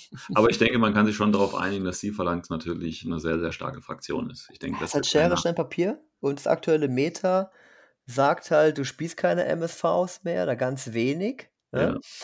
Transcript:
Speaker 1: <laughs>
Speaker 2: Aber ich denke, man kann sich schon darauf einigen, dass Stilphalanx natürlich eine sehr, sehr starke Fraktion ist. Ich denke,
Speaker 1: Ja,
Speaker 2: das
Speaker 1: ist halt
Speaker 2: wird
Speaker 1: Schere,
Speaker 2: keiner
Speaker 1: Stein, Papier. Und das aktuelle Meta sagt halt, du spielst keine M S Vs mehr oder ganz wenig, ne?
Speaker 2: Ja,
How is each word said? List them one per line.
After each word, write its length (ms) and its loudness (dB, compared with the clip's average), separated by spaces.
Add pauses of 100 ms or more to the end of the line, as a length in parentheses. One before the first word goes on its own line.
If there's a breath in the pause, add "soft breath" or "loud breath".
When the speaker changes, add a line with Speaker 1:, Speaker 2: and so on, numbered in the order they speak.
(120)
Speaker 1:
<laughs> 220 -10
Speaker 2:
Aber 160 6
ich 80 0
denke, 200 4
man 160 4
kann 120 6
sich 100 0
schon 160 4
darauf 220 2
einigen, 300 -2
dass 140 -4
Stilphalanx 520 -4
natürlich 540 -6
eine 160 -4
sehr, 200 0
sehr 120 -4
starke 300 -10
Fraktion 480 -6
ist. 200 -18
Ich 80 -20
denke, 200 -8
Speaker 1:
Ja, 20 -8
Speaker 2:
das 100 -4
Speaker 1:
ist 40 -4
halt 120 0
Speaker 2:
wird 0 -
Speaker 1:
Schere, 300 4
Speaker 2:
keiner 0 -
Speaker 1:
Stein, 180 0
Papier. 480 -2 (180)
Und 180 -2
das 80 -6
aktuelle 420 2
Meta 600 0 (560 soft breath)
sagt 440 0
halt, 280 4
du 60 -2
spielst 320 -8
keine 280 0
M 180 -2
S 180 -6
Vs 440 0
mehr 200 -2
oder 120 0
ganz 360 -4
wenig, 580 -2 (220)
ne? 100 0
Speaker 2:
Ja, 160 0 (260 loud breath)